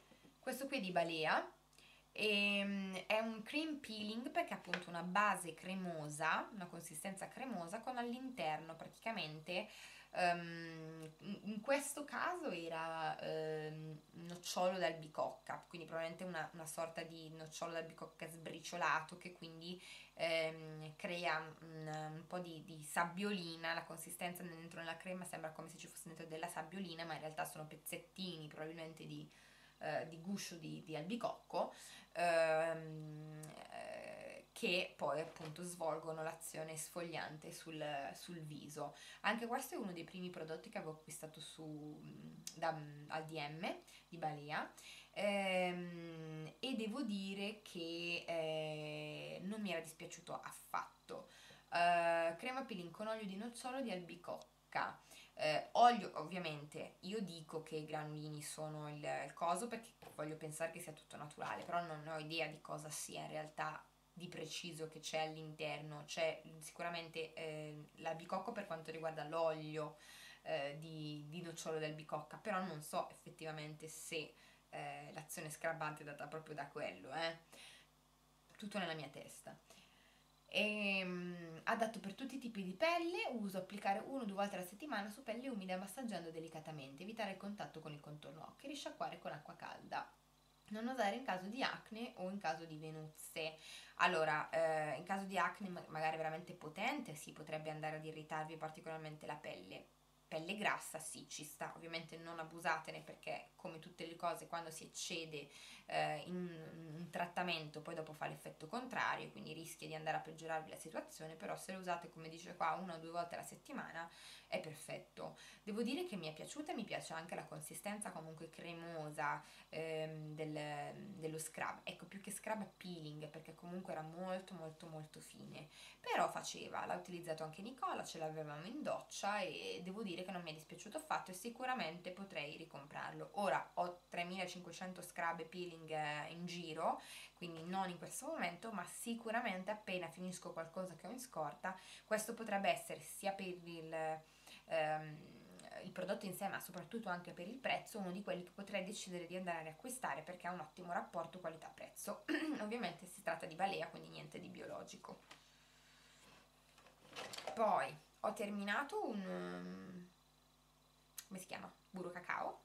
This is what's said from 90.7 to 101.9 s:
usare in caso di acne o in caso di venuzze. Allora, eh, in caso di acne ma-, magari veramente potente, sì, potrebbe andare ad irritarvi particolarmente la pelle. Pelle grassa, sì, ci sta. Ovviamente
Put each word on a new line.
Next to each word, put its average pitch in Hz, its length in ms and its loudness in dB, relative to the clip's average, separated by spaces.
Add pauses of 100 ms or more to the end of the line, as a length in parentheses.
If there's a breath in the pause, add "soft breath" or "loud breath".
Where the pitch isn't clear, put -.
usare 233 300 4
in 262 80 -4
caso 185 220 2
di 233 160 -2
acne 226 540 0
o 185 120 0
in 202 100 -2
caso 165 280 0
di 160 100 -8
venuzze. 156 800 -6 (400 loud breath)
Allora, 156 540 8
eh, 156 480 6
in 170 60 -6
caso 196 200 2
di 190 140 2
acne 180 320 4
ma-, 170 180 -4
magari 156 300 4
veramente 160 340 0
potente, 190 640 0
sì, - 180 -8
potrebbe 156 380 -4
andare 156 260 0
ad 156 80 -4
irritarvi 156 520 -2
particolarmente 156 680 -6
la 147 120 -2
pelle. 143 500 -8 (420)
Pelle 165 280 0
grassa, 170 420 2
sì, - 300 -8
ci - 160 -6
sta. - 320 -6
Ovviamente 165 400 -6